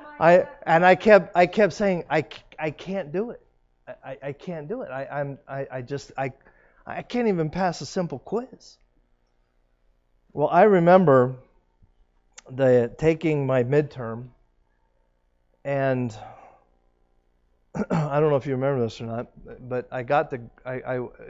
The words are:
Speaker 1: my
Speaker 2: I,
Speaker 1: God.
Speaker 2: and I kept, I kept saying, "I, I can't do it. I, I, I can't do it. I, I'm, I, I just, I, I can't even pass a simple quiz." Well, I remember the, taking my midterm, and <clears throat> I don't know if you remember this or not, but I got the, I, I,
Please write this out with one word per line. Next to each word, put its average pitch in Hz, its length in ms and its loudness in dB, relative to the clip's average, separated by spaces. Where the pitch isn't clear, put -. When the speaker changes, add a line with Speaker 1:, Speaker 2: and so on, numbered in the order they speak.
Speaker 1:
my 160 140 0
Speaker 2:
I, 180 60 8
Speaker 1:
God. - 80 0
Speaker 2:
and 165 220 2
I 185 100 8
kept, 196 400 4
I 180 120 6
kept 196 260 2
saying, 185 360 -2
"I, 156 160 -2
I 156 120 -6
can't 185 420 -10
do 214 180 -6
it. - 100 -18
I, 127 60 -18
I, 131 180 -14
I 143 120 -8
can't 156 340 -12
do 240 140 -10
it. 156 100 -12
I, 135 140 -8
I'm, 139 420 -8
I, 135 240 -10
I 131 100 -10
just, 131 360 -12
I, 131 160 -6
I - 180 -12
can't 233 260 -2
even 165 200 -2
pass 175 300 -4
a 143 60 -12
simple 160 340 -6
quiz." - 580 -12
Well, 147 160 -2
I 170 140 6
remember 170 760 6
the, 123 460 4
taking 156 500 0
my 131 160 2
midterm, 127 640 -2
and 135 500 -2
<clears throat> - 160 -6
I 147 300 -2
don't 156 100 2
know 143 60 2
if 123 100 -4
you 135 100 -4
remember 131 280 -2
this 113 160 -6
or 117 60 -12
not, 113 220 -10
but 123 200 -8
I 127 140 -8
got 143 280 -2
the, 127 100 -10
I, 127 160 -10
I, 127 140 -8